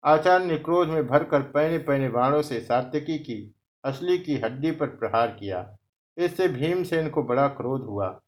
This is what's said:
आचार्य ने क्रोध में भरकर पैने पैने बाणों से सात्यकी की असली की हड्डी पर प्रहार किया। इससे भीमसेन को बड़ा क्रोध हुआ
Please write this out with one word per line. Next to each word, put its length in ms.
आचार्य 400
ने 140
क्रोध 300
में 180
भरकर 360
पैने 360
पैने 300
बाणों 340
से 180
सात्यकी 580
की 360
असली 340
की 180
हड्डी 340
पर 160
प्रहार 420
किया। 480
इससे 320
भीमसेन 640
को 120
बड़ा 260
क्रोध 340
हुआ 460